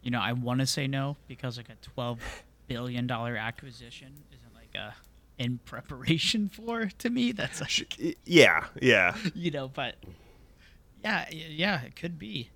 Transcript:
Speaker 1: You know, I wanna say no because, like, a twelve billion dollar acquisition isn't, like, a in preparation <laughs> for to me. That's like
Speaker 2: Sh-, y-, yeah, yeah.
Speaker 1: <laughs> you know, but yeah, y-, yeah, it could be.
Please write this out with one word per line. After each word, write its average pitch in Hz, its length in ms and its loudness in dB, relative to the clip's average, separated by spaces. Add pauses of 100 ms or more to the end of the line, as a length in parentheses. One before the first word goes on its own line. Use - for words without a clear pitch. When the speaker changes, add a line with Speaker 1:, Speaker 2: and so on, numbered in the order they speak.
Speaker 1:
You 123 80 -4
know, 120 120 0
I 110 120 2
wanna 123 320 0
say 139 220 -2
no 139 300 -2 (100)
because, 123 300 -8
like, 117 120 -16
a 113 60 -18
twelve 120 440 -6 (480)
billion 123 380 -4
dollar 120 320 -2
acquisition 120 920 -12
isn't, 120 240 -20
like, 113 180 -20
a 104 220 -8 (420)
in 123 220 -2
preparation 151 920 -2
<laughs> - 60 -16
for 226 320 -4 (100)
to - 140 -2
me. 240 200 2
That's - 300 -6
like - 80 -6
Speaker 2:
Sh-, - 140 0 (160)
y-, 160 160 -2 (100)
yeah, 107 420 10 (140)
yeah. 101 340 6 (100)
Speaker 1:
<laughs> 170 100 -2
you 170 160 -2
know, 135 160 -6
but 135 300 -6 (1040)
yeah, 214 280 0
y-, 160 200 -12
yeah, 165 320 0
it - 120 -14
could 170 220 -8
be. 185 380 -8